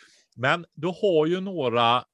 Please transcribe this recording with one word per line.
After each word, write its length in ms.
Men 380
du 140
har 380
ju 160
några 600